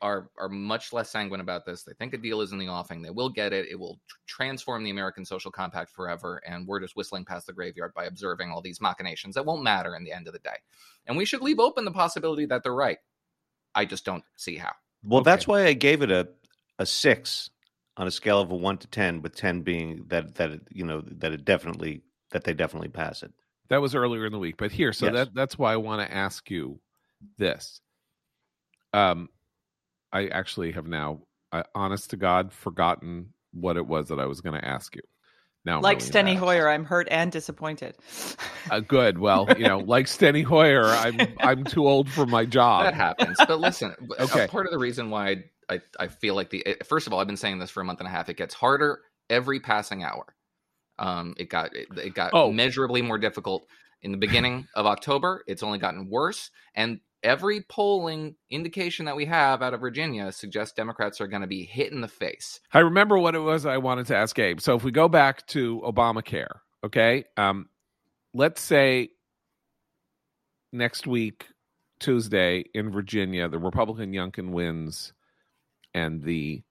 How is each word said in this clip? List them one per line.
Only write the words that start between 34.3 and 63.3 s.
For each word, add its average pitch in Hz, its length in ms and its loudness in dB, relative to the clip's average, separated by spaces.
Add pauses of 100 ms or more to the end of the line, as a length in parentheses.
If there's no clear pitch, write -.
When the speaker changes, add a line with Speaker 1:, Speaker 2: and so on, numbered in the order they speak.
Speaker 3:
gonna 76 200 -6
ask - 340 -8
you. - 60 -16 (600)
Now 170 140 0
I'm - 60 0
Speaker 4:
Like 202 160 4
Speaker 3:
really - 120 -8
Speaker 4:
Steny 220 80 6
Speaker 3:
embarrassed. 190 200 4
Speaker 4:
Hoyer, 175 300 4
I'm 151 160 2
hurt 175 260 0
and 165 200 2
disappointed. 156 720 -8
<laughs> - 360 -12 (320)
Speaker 3:
Uh, 107 100 2
good. 110 380 4
Well, 98 300 6 (100)
you 110 100 2
know, 98 120 4
Speaker 4:
<laughs> 95 80 -6
Speaker 3:
like 123 180 4
Steny 147 380 4
Hoyer, 139 420 8
I'm, 113 320 4 (220)
I'm 131 240 4
too 143 240 2
old 139 240 6
for 139 160 2
my 117 180 4
job. 120 400 6
Speaker 1:
That 180 80 2
happens. 156 460 0
But 165 200 6
listen, 165 380 -2
Speaker 3:
<laughs> - 20 -20
Speaker 1:
b-, 120 200 -12
a 127 60 0
Speaker 3:
Okay. 127 200 4
Speaker 1:
part 190 220 -2
of 175 40 -6
the 170 60 -2
reason 123 320 -2
why 98 360 -2 (220)
I, 92 140 -4 (180)
I 90 100 -4
feel 101 260 -2
like 95 160 -2
the, 95 160 -6
eh, 104 80 0 (100)
first 151 220 0
of 113 40 -10
all, 92 80 2
I've 98 60 2
been 101 120 -4
saying 98 200 -4
this 90 140 -10
for 98 100 -6
a - 20 -6
month 92 180 -8
and 90 60 -8
a 92 40 -10
half. 87 180 -4
It 87 80 -10
gets 85 160 -6
harder 143 460 2 (320)
every 127 280 2
passing 104 440 -2
hour. - 320 -10 (640)
Um, 87 380 -6
it 82 120 -10
got, 82 260 -4
it, - 120 -12 (100)
it 95 160 -10
got 90 220 0
Speaker 3:
Oh. 147 180 6
Speaker 1:
measurably 123 480 2
more 113 160 -2
difficult 101 480 -2 (380)
in 98 80 -8
the 98 80 -4
beginning 120 560 0
of 104 100 2
October. 139 640 0
It's 98 160 -8
only 104 160 -4
gotten 95 280 -4
worse. 143 440 -4 (240)
And 113 240 -2 (240)
every 190 440 2
polling 165 680 -2 (160)
indication 170 560 -6
that 143 80 -4
we 147 100 -2
have 139 380 4
out 127 100 0
of 117 60 -6
Virginia 123 520 -4
suggests 107 440 -8
Democrats 110 440 -4
are 104 80 -4
gonna 98 200 -6
be 95 160 -8
hit 120 280 -4
in 139 100 -8
the 113 60 -6
face. - 520 -10 (120)
Speaker 3:
I 147 100 10
remember 196 360 6
what 170 160 4